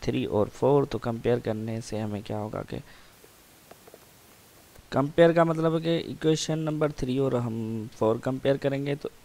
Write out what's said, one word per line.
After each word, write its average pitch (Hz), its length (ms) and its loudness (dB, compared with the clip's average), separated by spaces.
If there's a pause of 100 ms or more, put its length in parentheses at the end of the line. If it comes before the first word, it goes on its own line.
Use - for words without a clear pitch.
थ्री 123 240 0
और 101 220 2
फ़ोर, 139 360 2
तो 117 140 -6
कंपेयर 117 420 -2
करने 110 400 -4
से 107 180 -6
हमें 104 240 -4
क्या 107 160 -6
होगा 104 240 -6
कि - 180 -10 (2000)
कंपेयर 156 400 6
का 165 120 6
मतलब 160 300 2
है 165 60 0
कि 165 320 -2
इक्वेशन 156 460 0
नंबर 156 320 0
थ्री 131 280 -2
और 135 180 2
हम 113 560 -4
फ़ोर 113 260 2
कंपेयर 131 380 0
करेंगे, 139 380 -2
तो - 140 -6 (160)